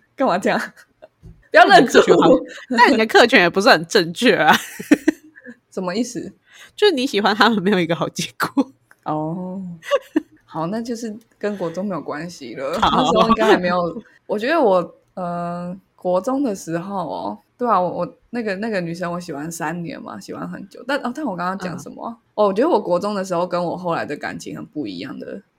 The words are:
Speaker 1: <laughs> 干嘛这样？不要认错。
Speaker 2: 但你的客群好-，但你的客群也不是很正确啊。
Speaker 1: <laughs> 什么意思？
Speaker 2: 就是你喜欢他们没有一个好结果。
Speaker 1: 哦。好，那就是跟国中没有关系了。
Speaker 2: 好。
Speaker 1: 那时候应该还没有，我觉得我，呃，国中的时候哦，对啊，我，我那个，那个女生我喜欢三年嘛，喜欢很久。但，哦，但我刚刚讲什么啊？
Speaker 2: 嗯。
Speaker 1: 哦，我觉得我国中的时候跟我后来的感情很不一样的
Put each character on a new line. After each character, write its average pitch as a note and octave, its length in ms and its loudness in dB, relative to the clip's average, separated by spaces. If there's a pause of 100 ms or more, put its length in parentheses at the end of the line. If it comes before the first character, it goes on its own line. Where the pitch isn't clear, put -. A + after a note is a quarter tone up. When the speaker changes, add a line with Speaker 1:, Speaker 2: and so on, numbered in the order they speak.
Speaker 1:
<laughs> - 160 -20
干 C4+ 100 0
嘛 F#3 120 2
这 A3+ 100 -2
样？ - 100 2 (920)
不 - 60 2
要 F4 80 10
认 F4+ 200 8
错。 - 220 6
Speaker 2:
但 - 40 8
你 E3+ 60 6
的 - 0 -
客 - 0 -
群 - 0 -
好-， - 140 6 (460)
但 A#4 160 8
你 A3 40 2
的 A3 80 4
客 B3 220 6
群 A#3+ 120 4
也 F3 80 6
不 F3+ 140 0
是 A3 80 4
很 F3 160 4
正 F3 260 0
确 G#3 240 2
啊。 D#3 160 4 (580)
Speaker 1:
<laughs> - 600 -10
什 F#3+ 140 -8
么 F3+ 100 -4
意 G#3+ 80 -2
思？ G#3+ 320 -10 (420)
Speaker 2:
就 G#4 120 4
是 F#4 80 4
你 B3 100 -2
喜 G3+ 160 -2
欢 G#3 140 2
他 G3+ 120 4
们 A3 140 2
没 F3 80 0
有 G3 100 2
一 E3+ 60 0
个 D#3+ 100 -2
好 D3 140 -4
结 - 140 -8 (160)
果。 - 320 -2 (320)
Speaker 1:
哦。 F3 580 -6 (880)
好， D#3+ 140 -4
那 G#3+ 160 -4
就 A#3 140 -8
是 A3 200 -8 (220)
跟 G#3 200 -4
国 F3 120 -4
中 F3 160 -6
没 G3+ 80 -4
有 D#3 80 -6
关 C#3+ 260 -10
系 B2 280 -14
了。 C3+ 260 -6
Speaker 2:
好。 E3+ 220 4
Speaker 1:
那 D#3 80 2
时 G3+ 80 4
候 A3 100 4
应 A3+ 60 4
该 A3 100 2
还 G4 100 6
没 F3+ 120 0
有， F3 340 -2 (240)
我 F#3 120 -6
觉 G#3+ 100 -4
得 E4 120 2
我， F#3 360 2 (180)
呃， F3 640 -8 (180)
国 F3+ 240 0
中 B3+ 220 -2
的 A#3+ 140 -2
时 E3+ 240 -6
候 F#3+ 280 -6
哦， G3+ 300 -8 (180)
对 B3 120 -4
啊， G#3 120 4
我， F3+ 180 -2
我 F3 200 -6 (140)
那 A#3+ 100 -6
个， G#3 140 -4
那 G#3 120 -6
个 G#3 140 -2
女 E3+ 100 -4
生 F3 200 -6
我 F3 80 -6
喜 F3 120 -10
欢 D3 200 -8
三 E3+ 320 -6
年 - 180 -12
嘛， - 180 -14
喜 - 140 -16
欢 - 160 -10
很 F#3+ 180 -14
久。 - 200 -20
但， C#4 140 -2
哦， A#3+ 120 -6
但 D#4 100 -10
我 G#3+ 120 -6
刚 F3 100 -6
刚 F#3 140 -4
讲 F3+ 180 -10
什 - 140 -16
么 - 120 -16
啊？ A#3 100 -10
Speaker 2:
嗯。 - 40 -20 (160)
Speaker 1:
哦， G#3 140 2
我 G3 40 0
觉 G3+ 120 0
得 D4+ 40 2
我 B3+ 140 2
国 F3 180 -2
中 G3+ 140 -4
的 G3 100 -4
时 F#3 120 -6
候 E3+ 100 -2
跟 F3+ 180 -2
我 E3 140 -4
后 F3 160 -4
来 B2+ 100 -4
的 - 140 -8
感 - 220 -10
情 - 160 -12
很 - 100 -12
不 C#3+ 220 -8
一 F#2 100 -10
样 B2 220 -12
的 - 200 -12 (200)